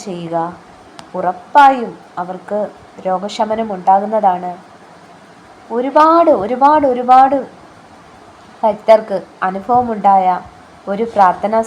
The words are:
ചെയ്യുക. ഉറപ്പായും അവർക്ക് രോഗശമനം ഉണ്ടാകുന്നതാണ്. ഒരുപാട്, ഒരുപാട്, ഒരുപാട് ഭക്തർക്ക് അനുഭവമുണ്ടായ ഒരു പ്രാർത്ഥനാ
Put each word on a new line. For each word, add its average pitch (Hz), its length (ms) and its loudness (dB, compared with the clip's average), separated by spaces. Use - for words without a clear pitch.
ചെയ്യുക. 170 300 -10
ഉറപ്പായും 226 760 2
അവർക്ക് 185 380 -8
രോഗശമനം 214 720 -4
ഉണ്ടാകുന്നതാണ്. 190 760 0
ഒരുപാട്, 311 560 2
ഒരുപാട്, 277 480 0
ഒരുപാട് 254 460 4
ഭക്തർക്ക് 214 580 0
അനുഭവമുണ്ടായ 196 800 0
ഒരു 202 140 -4
പ്രാർത്ഥനാ 202 520 0